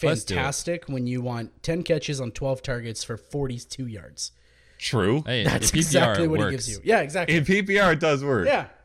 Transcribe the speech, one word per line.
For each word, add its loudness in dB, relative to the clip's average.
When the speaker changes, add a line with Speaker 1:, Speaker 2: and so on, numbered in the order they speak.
Speaker 1:
let's 0
do -4
it. 0
Speaker 2:
fantastic -4
when -4
you -4
want -8
ten -2
catches 0
on -6
twelve -4
targets -6
for -8
forty-two -6
yards. -12
Speaker 3:
True. 2
Speaker 1:
Hey, 0
Speaker 2:
That's 2
Speaker 1:
if 2
P 2
P 4
R 4
Speaker 2:
exactly 2
what 0
Speaker 1:
works. 2
Speaker 2:
he -2
gives -6
you. -10
Yeah, 4
exactly. 0
Speaker 3:
In 2
P 4
P 2
R, 6
it 0
does 2
work. 2
Speaker 2:
Yeah, 2